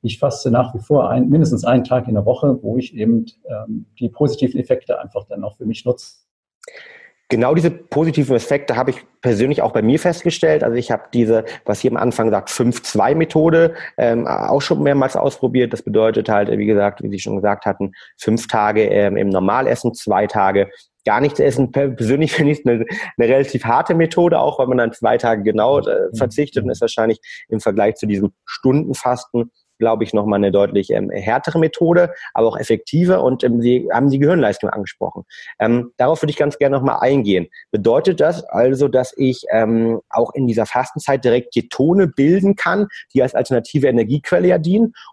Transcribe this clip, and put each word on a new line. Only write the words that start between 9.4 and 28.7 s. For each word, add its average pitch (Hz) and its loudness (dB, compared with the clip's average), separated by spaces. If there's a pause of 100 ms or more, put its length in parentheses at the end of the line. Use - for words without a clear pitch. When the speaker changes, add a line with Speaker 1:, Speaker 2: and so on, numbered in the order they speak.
Speaker 2:
auch 117 0
bei 107 0
mir 127 4
festgestellt. 165 0
Also 117 0
ich 120 -4
habe 113 -2 (100)
diese, 113 2 (220)
was 104 -4
hier 127 2
am 117 -2
Anfang 113 0
sagt, 101 -2
fünf 123 -2
zwei 107 0
Methode, 160 2 (240)
ähm, 117 0
auch - -2
schon 143 -2
mehrmals 139 0
ausprobiert. 123 0
Das - -10
bedeutet 110 0
halt, 104 2
wie 104 0
gesagt, 101 0
wie 107 -6
Sie 98 -6
schon 107 -6
gesagt 101 -2
hatten, 98 -4 (260)
fünf - -2
Tage, 107 2
ähm, 101 2
im 101 0
Normalessen, 110 0
zwei 104 -2
Tage 98 0 (360)
gar 110 0
nichts 143 -2
essen. 131 0
Per-, 139 -2
persönlich 131 0
<laughs> - -6
finde 147 2
ich 143 -4
es - -8
eine, 117 2 (320)
eine 120 2
relativ 131 0
harte 139 0
Methode, 165 2
auch 143 0
weil 131 0
man 127 0
dann 117 0
zwei 117 0
Tage 113 -2
genau, 107 2
äh, - 0
verzichtet 123 -2
und 123 -4
ist - -4
wahrscheinlich 113 0 (300)
im 110 -4
Vergleich 104 0
zu - -6
diesem 101 0 (140)
Stundenfasten, 127 -2 (300)